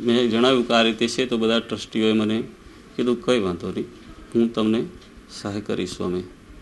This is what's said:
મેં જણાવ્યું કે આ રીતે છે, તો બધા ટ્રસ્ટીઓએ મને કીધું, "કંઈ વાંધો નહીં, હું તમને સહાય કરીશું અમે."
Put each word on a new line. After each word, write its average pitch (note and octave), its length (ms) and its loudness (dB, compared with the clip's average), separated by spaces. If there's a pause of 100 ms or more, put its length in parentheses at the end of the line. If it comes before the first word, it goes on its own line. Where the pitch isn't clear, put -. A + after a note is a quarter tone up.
મેં A#2+ 300 4
જણાવ્યું A#2+ 360 4
કે A#2 80 2
આ A#2 80 6
રીતે A2+ 260 0
છે, B2+ 180 -2
તો A#2+ 120 -2
બધા A2+ 200 2
ટ્રસ્ટીઓએ A2 540 -2
મને A2 300 2 (540)
કીધું, A#2+ 240 0
"કંઈ B2 200 2
વાંધો F2+ 280 -4
નહીં, - 160 -4 (500)
હું A#2 180 4
તમને A2 340 0 (560)
સહાય G#2 180 -6
કરીશું G2 460 -6
અમે." F2+ 160 -2 (400)